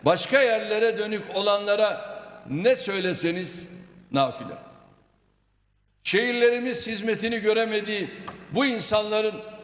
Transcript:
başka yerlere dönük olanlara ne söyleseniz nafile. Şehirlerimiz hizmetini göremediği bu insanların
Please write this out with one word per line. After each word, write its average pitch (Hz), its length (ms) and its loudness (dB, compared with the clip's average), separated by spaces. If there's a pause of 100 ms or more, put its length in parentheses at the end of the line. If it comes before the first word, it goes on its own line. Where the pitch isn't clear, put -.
başka 180 360 4
yerlere 220 580 2
dönük 208 240 -4 (120)
olanlara 202 840 2 (320)
ne 202 260 2
söyleseniz 180 920 -4 (440)
nafile. 131 420 0 (1500)
Şehirlerimiz 240 800 2
hizmetini 220 520 -2
göremediği 214 720 0 (400)
bu 247 160 2
insanların 214 680 0 (300)